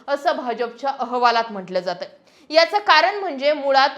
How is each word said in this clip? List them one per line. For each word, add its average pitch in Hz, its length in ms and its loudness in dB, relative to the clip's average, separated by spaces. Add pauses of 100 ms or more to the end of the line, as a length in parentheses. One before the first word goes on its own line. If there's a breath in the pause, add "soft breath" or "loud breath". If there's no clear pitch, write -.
असं 285 240 0
भाजपच्या 247 680 -4
अहवालात 240 500 2
म्हटलं 185 300 -6
जातंय. 180 280 -6 (460 soft breath)
याचं 330 240 4
कारण 359 380 4
म्हणजे 294 380 -2
मुळात 277 440 2